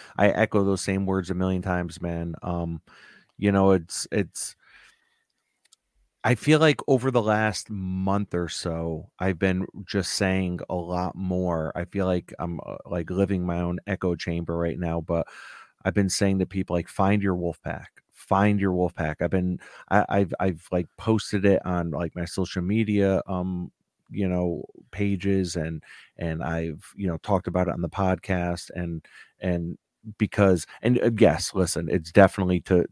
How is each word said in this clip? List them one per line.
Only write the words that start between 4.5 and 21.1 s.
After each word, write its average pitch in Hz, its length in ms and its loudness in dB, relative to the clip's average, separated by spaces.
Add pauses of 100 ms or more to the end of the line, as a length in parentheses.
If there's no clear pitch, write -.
I 120 120 4
feel 151 240 4
like 151 300 4
over 131 200 4
the 120 120 4
last 107 480 0
month 95 640 -2
or 87 160 -2
so, 82 680 -6
I've 92 220 0
been 95 260 0 (200)
just - 280 -4
saying 95 460 0 (100)
a 90 60 -4
lot 90 400 -4
more. 90 580 -2
I 85 120 -4
feel 95 200 -2
like 90 320 -2
I'm, 85 280 -6
uh, 50 200 -10
like, 87 240 -4
living 92 360 0
my 87 160 0
own 87 260 -2
echo 92 280 -2
chamber 85 420 -4
right 85 200 -2
now, 82 220 -2
but 82 260 -2 (600)
I've 95 80 2
been 98 160 2
saying 98 300 2
to 92 60 0
people, 90 300 -4
like, 85 140 -2
"Find 98 320 2
your 98 140 0
wolf 87 260 -4
pack. 80 500 -10
Find 104 480 2
your 95 140 0
wolf 90 200 0
pack." 78 280 -4
I've 85 80 0
been, 92 300 0 (300)
I, 101 200 4
I've, 98 320 0
I've, 92 280 -4
like, 90 180 -2 (100)
posted 104 480 0